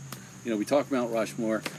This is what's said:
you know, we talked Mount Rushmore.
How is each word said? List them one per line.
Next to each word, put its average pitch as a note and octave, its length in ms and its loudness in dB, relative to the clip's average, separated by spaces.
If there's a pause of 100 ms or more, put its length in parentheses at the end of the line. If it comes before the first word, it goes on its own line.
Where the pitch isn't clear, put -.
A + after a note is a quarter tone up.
(460)
you A#2 60 0
know, G#2+ 60 2
we G#2 80 2
talked C#3 260 4
Mount B2 200 2
Rushmore. A2 520 0 (160)